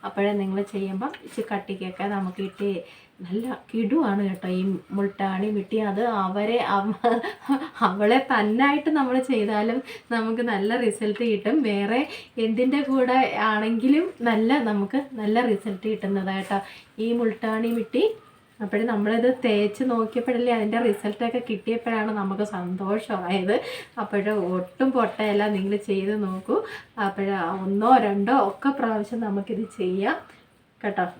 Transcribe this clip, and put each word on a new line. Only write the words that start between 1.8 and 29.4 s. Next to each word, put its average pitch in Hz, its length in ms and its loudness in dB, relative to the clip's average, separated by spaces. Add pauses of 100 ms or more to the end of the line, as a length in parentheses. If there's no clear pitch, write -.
നമുക്ക് 190 260 -4
ഇട്ട് 196 280 -4 (500)
നല്ല 185 260 -6 (220)
കിടുവാണ് 220 560 0
കേട്ടോ 185 260 -4
ഈ 185 120 0 (340)
മുൾട്ടാണി 196 600 -2
മിട്ടി. 202 220 -2 (120)
അത് 196 120 -2 (180)
അവരെ 202 380 0 (180)
അവ-, 202 200 0 (920)
അവളെ 208 320 4 (120)
തന്നായിട്ട് 262 580 2
നമ്മൾ 269 260 2 (160)
ചെയ്താലും 220 480 0 (320)
നമുക്ക് 226 400 0
നല്ല 208 340 2
റിസൾട്ട് 214 460 0
കിട്ടും. 208 320 2
വേറെ 208 360 2 (380)
എന്തിൻ്റെ 247 440 2
കൂടെ 262 380 4 (300)
ആണെങ്കിലും 233 580 2 (140)
നല്ല, 233 380 4 (100)
നമുക്ക് 202 320 0 (120)
നല്ല 220 380 2
റിസൾട്ട് 202 340 -4
കിട്ടുന്നതാട്ടോ 196 760 -2 (400)
ഈ 226 100 0 (100)
മുൾട്ടാണി 226 520 -2
മിട്ടി. 233 320 0 (560)
അപ്പോഴേ 214 260 -2
നമ്മളിത് 226 420 2 (160)
തേച്ച് 208 460 2
നോക്കിയപ്പോഴല്ലേ 240 680 0
അതിൻ്റെ 214 300 0
റിസൾട്ടൊക്കെ 233 640 0
കിട്ടിയപ്പോഴാണ് 226 680 -2
നമുക്ക് 196 280 -2 (100)
സന്തോഷമായത്. 190 1000 -2 (440)
അപ്പോഴേ 202 340 0 (220)
ഒട്ടും 220 360 0
പൊട്ടയല്ല, 214 560 2
നിങ്ങൾ 202 260 0 (140)
ചെയ്ത് 196 260 0 (100)
നോക്കൂ. 190 340 -2 (480)
അപ്പോഴേ 196 320 -2 (240)
ഒന്നോ 202 320 4 (140)
രണ്ടോ 202 280 2 (140)
ഒക്കെ 277 300 -2
പ്രാവശ്യം 226 480 -2
നമുക്കിത് 202 380 -4 (120)